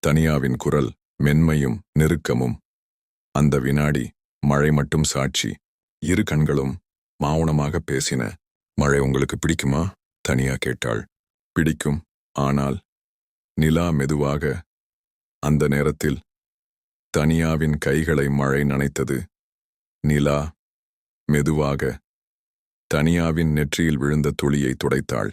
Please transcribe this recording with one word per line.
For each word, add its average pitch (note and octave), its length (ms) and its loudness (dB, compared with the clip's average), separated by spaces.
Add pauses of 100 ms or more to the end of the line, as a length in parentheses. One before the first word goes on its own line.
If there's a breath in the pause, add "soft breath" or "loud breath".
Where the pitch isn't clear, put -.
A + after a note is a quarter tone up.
தனியாவின் D2+ 540 2
குரல் C#2+ 340 0 (320)
மென்மையும் D2 560 2 (140)
நெருக்கமும். D2+ 640 0 (760)
அந்த C#2+ 240 4
வினாடி C#2 460 0 (380)
மழை C#2+ 280 4
மட்டும் D2+ 420 2
சாட்சி. C2+ 380 -4 (520)
இரு F2+ 200 0
கண்களும் D2 520 0 (460)
மௌனமாக D2+ 600 0 (100)
பேசின. C2 320 -2 (560)
"மழை C#2+ 220 4
உங்களுக்கு C2+ 360 0
பிடிக்குமா?" D2+ 460 0 (420)
தனியா C2 340 0
கேட்டாள். A#1 440 -4 (540)
"பிடிக்கும், D#2 440 0 (360)
ஆனால்," C#2 400 -2 (840)
நிலா D#2+ 300 2
மெதுவாக. C#2+ 520 0 (1000)
அந்த D2+ 260 2
நேரத்தில் C#2+ 520 -2 (920)
தனியாவின் D#2+ 640 0
கைகளை D2 500 0
மழை C#2 340 0
நனைத்தது. C#2 560 -2 (840)
நிலா D2 340 2 (880)
மெதுவாக D2 540 0 (1080)
தனியாவின் E2 640 2
நெற்றியில் D2+ 460 0
விழுந்த C#2+ 320 0 (120)
துளியை C#2+ 320 0
துடைத்தாள். A#1+ 580 -2